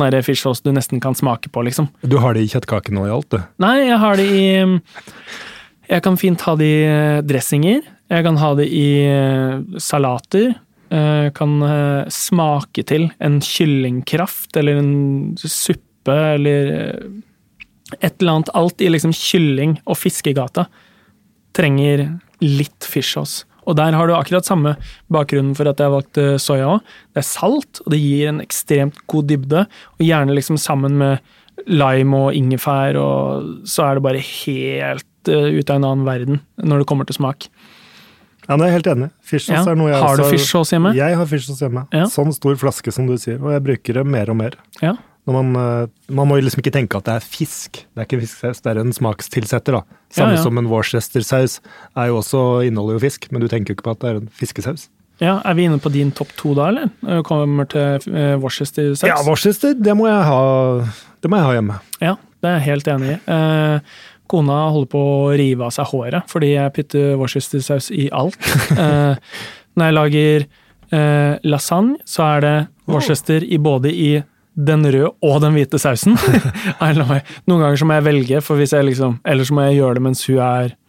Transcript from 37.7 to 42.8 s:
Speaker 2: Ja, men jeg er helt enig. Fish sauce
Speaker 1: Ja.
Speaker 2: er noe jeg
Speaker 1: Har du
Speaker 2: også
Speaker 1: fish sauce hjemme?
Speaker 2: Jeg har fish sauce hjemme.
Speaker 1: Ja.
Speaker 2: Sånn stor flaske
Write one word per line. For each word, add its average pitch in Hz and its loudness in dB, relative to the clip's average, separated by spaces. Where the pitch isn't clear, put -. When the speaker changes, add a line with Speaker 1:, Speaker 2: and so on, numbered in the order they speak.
Speaker 2:
Ja, 143 0
men 165 4
jeg 175 2
er - 2
helt 160 0
enig. 135 -4
Fish - -4
sauce 175 2
Speaker 1:
Ja. 185 2
Speaker 2:
er 160 2
noe 160 2
jeg 143 2
Speaker 1:
Har 139 4
du 147 4
Speaker 2:
også 143 2
Speaker 1:
fish 139 0
sauce 165 2
hjemme? 170 4
Speaker 2:
Jeg 147 2
har 170 0
fish 143 -4
sauce 139 -8
hjemme. 127 -4
Speaker 1:
Ja. 160 2
Speaker 2:
Sånn 151 0
stor 143 0
flaske 127 -4